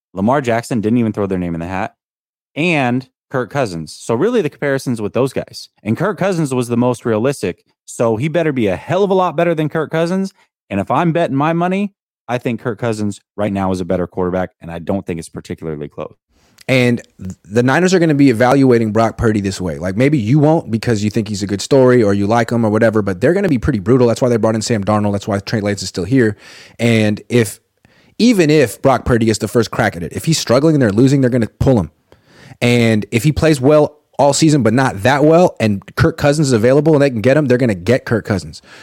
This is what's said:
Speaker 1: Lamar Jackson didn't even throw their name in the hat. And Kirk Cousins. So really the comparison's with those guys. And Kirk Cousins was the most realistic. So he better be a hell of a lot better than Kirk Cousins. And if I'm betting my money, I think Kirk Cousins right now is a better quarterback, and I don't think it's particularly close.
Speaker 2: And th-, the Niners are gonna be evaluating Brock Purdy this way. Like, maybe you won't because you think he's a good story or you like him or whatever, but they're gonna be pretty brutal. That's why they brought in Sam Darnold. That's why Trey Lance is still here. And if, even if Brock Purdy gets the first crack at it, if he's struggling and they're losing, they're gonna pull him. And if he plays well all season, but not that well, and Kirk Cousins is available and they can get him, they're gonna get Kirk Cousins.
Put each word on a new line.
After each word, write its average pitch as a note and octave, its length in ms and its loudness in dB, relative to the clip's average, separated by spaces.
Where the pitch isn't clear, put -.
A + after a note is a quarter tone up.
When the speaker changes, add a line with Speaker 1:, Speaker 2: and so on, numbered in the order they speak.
Speaker 1:
Lamar A#2+ 300 -2
Jackson A#2+ 400 -4
didn't A2 160 0
even A2 140 -2
throw G#2 140 -4
their F#2+ 120 -4
name F2 160 -6
in E2 60 -8
the E2 60 -8
hat. F#2+ 300 -8
And C3+ 540 -2
Kirk B2 200 -4
Cousins. F2 440 -6
So - 200 -6
really G#3 280 0
the D3 80 -4
comparison's C3+ 500 -4
with G2+ 140 -6
those C3 180 0
guys. - 380 -12
And A2 140 -2
Kirk F#3 220 -4
Cousins E3 340 -2
was B2 160 -2
the A#2 80 -2
most B2 300 -2
realistic. A2 580 -2
So A#2 300 -2
he C3+ 120 -4
better D#3 240 -2
be B2+ 140 -2
a F2+ 100 0
hell F3+ 280 -2
of F#3 60 -2
a G3 40 2
lot F3+ 220 0
better E3+ 180 0
than D3+ 160 -2
Kirk D#3 200 -6
Cousins. F3+ 440 -4
And G2 120 -2
if F#2 100 -6
I'm D#3 220 2
betting D3 240 -2
my D3+ 160 0
money, F#3 420 -2
I A#2+ 100 -4
think A#2+ 220 -4
Kirk A2+ 180 -8
Cousins G#2+ 420 -4
right G2+ 160 -4
now G2 200 -2
is F#2 80 -4
a F2+ 40 -6
better F2 220 -2
quarterback, F2+ 440 -4
and E2 100 -14
I E2+ 80 -12
don't F#2 260 -6
think E2+ 140 -8
it's E2 100 -14
particularly D#2 600 -12
close. - 260 -14
Speaker 2:
And B2 340 0
th-, F#2 240 -12
the A2+ 220 -2
Niners E3 280 2
are F#3 60 2
gonna E3 160 2
be C#3 160 4
evaluating A#2+ 640 2
Brock A2 260 0
Purdy A2 220 0
this F#2+ 200 -4
way. E2 180 -6
Like, F#2 180 -6
maybe C#3 200 2
you A#2+ 220 2
won't D3+ 320 2
because A2 320 -2
you G#2 80 0
think G#2+ 160 -2
he's G2+ 160 -8
a G2+ 60 -4
good G2 120 -4
story B2+ 440 4
or G2+ 100 2
you G2+ 140 0
like A#2 220 0
him A#2 140 0
or G#2+ 60 0
whatever, A2 320 2
but F#2+ 180 -6
they're C3+ 120 2
gonna G3 160 0
be C#3 100 0
pretty A2+ 220 -2
brutal. A#2+ 260 4
That's A2+ 160 0
why B2+ 60 2
they A#2+ 80 2
brought A2 180 0
in A2 80 -4
Sam G#2+ 220 -2
Darnold. G#2 260 0
That's G2+ 160 -4
why G2+ 140 -2
Trey A2+ 200 -4
Lance G2+ 220 -4
is F#2 60 -10
still F2+ 160 -8
here. A2 320 2
And A2 500 0
if, A#2 300 0
even G3 300 4
if D3 320 2
Brock C3 240 2
Purdy A2+ 220 2
gets A2 140 0
the A2 80 -4
first A#2 240 0
crack G#2 240 -2
at E2+ 80 -8
it, - 80 -10
if - 120 -8
he's D#3+ 140 0
struggling D3+ 380 2
and C#3 60 2
they're G#2+ 100 2
losing, C3+ 300 4
they're B2 80 2
gonna A#2 180 -2
pull B2+ 320 0
him. D#2 100 -6
And A#2 500 2
if - 140 0
he D3+ 80 2
plays D#3 280 0
well D3+ 360 4
all C#3 160 2
season, D3+ 280 4
but A2 120 2
not A#2 280 -2
that C3+ 220 2
well, E3 360 4
and G#2+ 360 -2
Kirk - 220 0
Cousins D3 300 2
is C3 40 2
available C3+ 400 4
and C#3+ 80 4
they C#3+ 80 4
can A#2 140 -4
get C3 160 4
him, D3+ 80 2
they're B2 100 4
gonna A#2+ 180 0
get A2+ 300 0
Kirk A2 220 -4
Cousins. D#2+ 340 -4